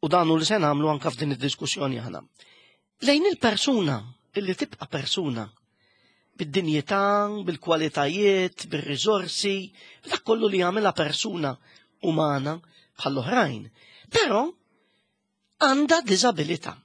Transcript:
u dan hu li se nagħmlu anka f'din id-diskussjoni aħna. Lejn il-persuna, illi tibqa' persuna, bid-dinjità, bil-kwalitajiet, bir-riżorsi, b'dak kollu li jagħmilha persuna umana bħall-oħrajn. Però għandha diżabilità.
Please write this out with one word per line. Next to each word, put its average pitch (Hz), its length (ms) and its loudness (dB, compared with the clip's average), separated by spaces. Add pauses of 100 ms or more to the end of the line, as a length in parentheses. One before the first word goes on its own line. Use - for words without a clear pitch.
u 160 60 -2
dan 170 220 4
hu 160 80 4
li 156 80 -2
se 214 100 2
nagħmlu 151 320 2
anka 147 220 -2
f'din 139 240 -4
id-diskussjoni 135 640 -4
aħna. 95 220 -10 (800)
Lejn 294 260 4
il-persuna, 208 720 2 (320)
illi 190 260 -4
tibqa' - 320 -8
persuna, 139 560 -4 (960)
bid-dinjità, 160 640 0 (400)
bil-kwalitajiet, 175 1300 0
bir-riżorsi, 180 880 -2 (440)
b'dak - 240 -6
kollu 226 240 2
li 196 160 2
jagħmilha 190 320 2
persuna 156 560 -2 (520)
umana 151 520 0 (440)
bħall-oħrajn. 139 680 -2 (400)
Però 277 380 2 (1160)
għandha 294 400 4
diżabilità. 185 720 0 (120)